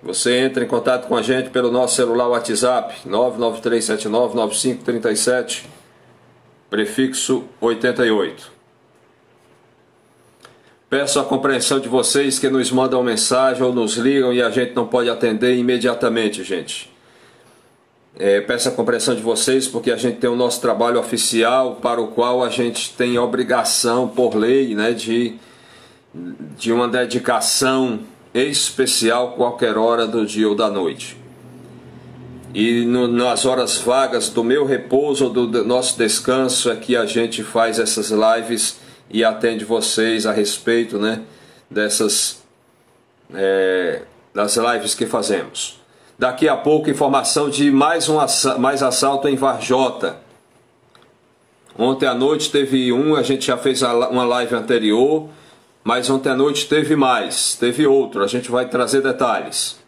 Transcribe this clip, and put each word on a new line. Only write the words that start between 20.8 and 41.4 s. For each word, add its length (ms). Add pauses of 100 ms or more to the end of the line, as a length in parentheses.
oficial 760
para 240
o 80
qual 360
a 40
gente 440
tem 260
obrigação 880
por 300
lei, 380
né, 180
de, 420 (1200)
de 160
uma 140
dedicação 1120 (340)
especial 1000
qualquer 440
hora 300
do 180
dia 240
ou 60
da 160
noite. 460 (1400)
E 300
no, 240
nas 360
horas 340
vagas 500
do 160
meu 200
repouso 600
ou 60
do, 180
do 160
nosso 340
descanso 720
é 60
que 200
a 100
gente 360
faz 380
essas 320
lives 640 (320)
e 140
atende 400
vocês 600
a 80
respeito, 640
né, 220 (480)